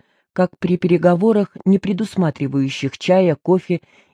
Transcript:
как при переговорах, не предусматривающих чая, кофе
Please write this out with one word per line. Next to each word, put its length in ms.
как 260
при 200
переговорах, 880
не 120
предусматривающих 1160
чая, 400
кофе 460